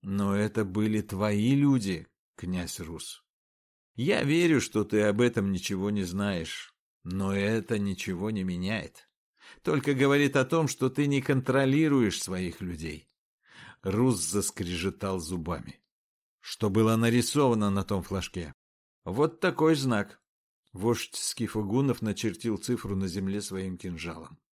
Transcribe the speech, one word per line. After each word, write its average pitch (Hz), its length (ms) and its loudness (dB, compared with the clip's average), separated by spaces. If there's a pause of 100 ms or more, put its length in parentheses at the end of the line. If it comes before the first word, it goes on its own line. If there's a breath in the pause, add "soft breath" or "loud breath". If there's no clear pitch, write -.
Но 101 340 0
это 107 280 0
были 107 380 0
твои 104 520 0
люди, 123 540 2 (280)
князь 87 440 -6
Рус. 80 460 -12 (720)
Я 143 280 0
верю, 156 380 4
что 107 240 0
ты 107 160 2
об 104 180 2
этом 117 320 4
ничего 95 380 -2
не 104 140 0
знаешь, 90 720 -4 (300)
но 95 320 -2
это 107 420 0
ничего 98 540 -4
не 101 120 -2
меняет. 90 680 -6 (520 loud breath)
Только 143 320 0
говорит 139 440 4
о 131 80 4
том, 160 240 2
что 131 200 0
ты 147 180 0
не 139 140 2
контролируешь 135 1000 2
своих 92 400 -6
людей». 78 480 -8 (720 loud breath)
Рус 107 380 2
заскрежетал 92 1000 -4
зубами. 82 640 -8 (580)
«Что - 300 -4
было 110 260 4
нарисовано 117 760 4
на 98 140 0
том 95 200 -2
флажке?» 87 500 -6 (500)
«Вот 139 380 0
такой 160 340 4
знак». 123 460 -2 (500)
Вождь 110 440 -2
скифагунов 113 840 -2
начертил 107 560 -4
цифру 110 380 -4
на 95 120 -2
земле 95 340 -4
своим 95 360 -8
кинжалом. 82 640 -10 (120)